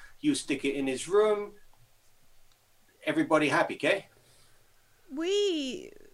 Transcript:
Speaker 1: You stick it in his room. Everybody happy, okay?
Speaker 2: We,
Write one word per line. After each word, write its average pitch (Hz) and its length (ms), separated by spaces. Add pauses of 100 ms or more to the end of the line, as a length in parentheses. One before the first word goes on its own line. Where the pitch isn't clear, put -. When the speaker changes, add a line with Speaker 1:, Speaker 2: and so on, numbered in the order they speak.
(240)
Speaker 1:
You 147 120
stick 135 280
it 139 120
in 135 100
his 131 220
room. 208 460 (1500)
Everybody 151 460
happy, 175 240
okay? 185 320 (1080)
Speaker 2:
We, 320 800 (220)